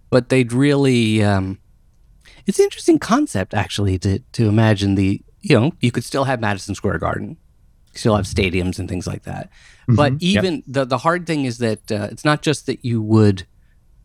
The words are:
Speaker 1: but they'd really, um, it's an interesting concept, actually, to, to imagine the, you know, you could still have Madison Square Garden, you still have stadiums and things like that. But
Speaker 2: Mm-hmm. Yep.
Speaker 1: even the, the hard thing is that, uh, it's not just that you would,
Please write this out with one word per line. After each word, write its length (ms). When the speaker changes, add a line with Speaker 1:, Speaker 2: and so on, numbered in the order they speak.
Speaker 1:
but 180
they'd 240
really, 720
um, 340
it's 140
an 40
interesting 360
concept, 520
actually, 460
to, 220
to 160
imagine 460
the, 280
you 180
know, 220
you 100
could 140
still 200
have 160
Madison 360
Square 220
Garden, 380
you 60
still 180
have 100
stadiums 520
and 100
things 200
like 160
that. 240
But 260
Speaker 2:
Mm-hmm. 100
Yep. 200
Speaker 1:
even 240
the, 160
the 140
hard 280
thing 200
is 120
that, 320
uh, 220
it's 120
not 180
just 240
that 180
you 180
would, 420